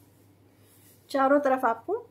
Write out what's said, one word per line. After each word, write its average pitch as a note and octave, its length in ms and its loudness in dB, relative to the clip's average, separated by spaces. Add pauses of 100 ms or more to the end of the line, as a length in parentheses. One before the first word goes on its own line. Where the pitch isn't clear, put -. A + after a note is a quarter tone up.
(1120)
चारों C4+ 280 2
तरफ C4 260 0
आपको E4+ 460 -4